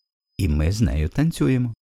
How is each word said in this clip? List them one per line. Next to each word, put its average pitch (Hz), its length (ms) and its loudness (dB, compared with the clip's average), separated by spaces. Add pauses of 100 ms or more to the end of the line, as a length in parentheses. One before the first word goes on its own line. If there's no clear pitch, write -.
(360)
і 92 120 0
ми 76 240 2
з 107 80 -2
нею 80 280 0
танцюємо. 135 640 0 (200)